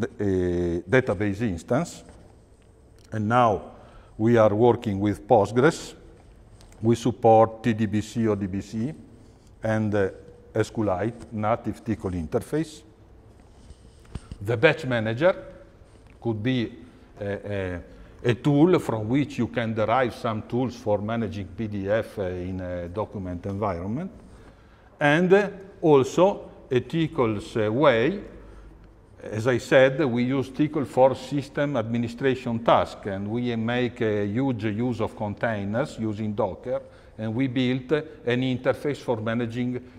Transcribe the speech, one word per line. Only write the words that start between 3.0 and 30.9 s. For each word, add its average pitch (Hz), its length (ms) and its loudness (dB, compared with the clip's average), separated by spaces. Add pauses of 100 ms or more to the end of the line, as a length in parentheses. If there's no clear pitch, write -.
And 107 160 -2
now 117 340 4 (560)
we 113 180 4
are 107 160 8
working 113 460 4
with 101 300 0
Postgres. 120 680 2 (880)
We 113 140 4
support 113 640 4
T 120 120 2
D 110 120 -2
B 104 140 -2
C, 113 260 -2
O 104 80 2
D 101 120 -4
B 95 140 -6
C, 113 320 -6 (680)
and, 110 320 0
uh, 98 160 2 (460)
S 110 140 0
Q 110 140 -2
Lite, 101 480 -2
native 107 520 -2
tcl 98 300 -4 (120)
interface. 147 560 -4 (1600)
The 107 160 -2
batch 143 300 4
manager 123 480 2 (840)
could 110 220 -4
be 123 300 -2 (480)
a, 104 40 -8
a, 98 1040 -6
a 117 40 2
tool 151 440 4
from 110 300 -4
which 131 300 -2
you 117 100 0
can 113 260 -4
derive 110 400 0
some 107 280 -6
tools 120 340 -4
for 104 220 0
managing 104 480 -4
P 113 200 -8
D 101 220 -4
F, 107 300 -2
uh, 104 40 -2
in 90 380 -6
a 90 280 -8
document 90 580 -6
environment. 101 640 -4 (880)
And, 160 340 2
uh, 196 180 6 (320)
also 165 680 4 (200)
a 127 100 2
tcl's, 127 760 -2
uh, 107 140 2
way, 135 500 4 (1000)
as 107 240 -4
I 127 120 2
said, 139 460 6
we 120 200 0
use 131 260 -2
tcl 151 360 -2
for 131 280 4